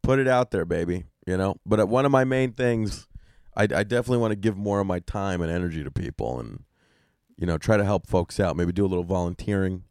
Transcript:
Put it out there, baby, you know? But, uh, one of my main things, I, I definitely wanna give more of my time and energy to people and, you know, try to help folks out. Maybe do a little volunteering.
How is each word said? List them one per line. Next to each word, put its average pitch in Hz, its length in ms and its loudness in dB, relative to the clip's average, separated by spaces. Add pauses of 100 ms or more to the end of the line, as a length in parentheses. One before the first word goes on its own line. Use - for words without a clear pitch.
Put 135 160 4
it 131 80 2
out 127 240 2
there, 87 140 0
baby, 85 400 -2 (200)
you 90 100 -2
know? 95 200 0 (100)
But, 107 140 4
uh, 101 80 4
one 127 180 2
of 139 60 4
my 131 140 6
main 131 260 0
things, 113 560 -2 (480)
I, 104 80 2
I 101 200 0
definitely 120 360 0
wanna 110 160 2
give 101 220 0
more 101 240 -2
of 98 60 0
my 90 120 -2
time 98 420 -4
and 82 100 -2
energy 85 320 -4
to 69 80 -8
people 62 480 -6
and, 57 240 -12 (720)
you 87 100 -2
know, 82 100 0
try 107 200 2
to 101 80 4
help 98 200 0
folks - 340 -2
out. 87 160 2
Maybe 87 180 0
do 98 120 2
a - 20 0
little 90 160 -2
volunteering. 92 880 -2